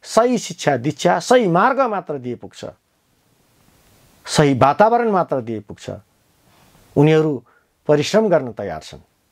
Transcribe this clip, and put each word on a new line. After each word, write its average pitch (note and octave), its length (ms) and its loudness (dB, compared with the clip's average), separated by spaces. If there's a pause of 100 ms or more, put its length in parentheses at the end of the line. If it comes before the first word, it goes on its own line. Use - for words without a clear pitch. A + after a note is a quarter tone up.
सही A#3+ 340 0
शिक्षा D3+ 400 -4
दीक्षा, D#3 420 -2
सही B3 280 2
मार्ग G#3+ 320 2
मात्र G3 380 -4
दिए B2 180 -10
पुग्छ, G2+ 300 -16 (1600)
सही D3 280 2
वातावरण G#3+ 580 2
मात्र D#3+ 300 -2
दिए A2 180 -8
पुग्छ। - 300 -16 (1040)
उनीहरू D#3 480 2 (440)
परिश्रम D3+ 400 2
गर्न C#3+ 240 0
तयार G2 280 -10
छन्। - 200 -18 (320)